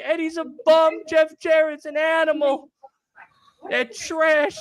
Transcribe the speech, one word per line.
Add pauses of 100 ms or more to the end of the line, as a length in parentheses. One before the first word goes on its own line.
Eddie's
a (200)
bum.
Jeff
Jarrett's
an
animal. (1000)
They're
trash.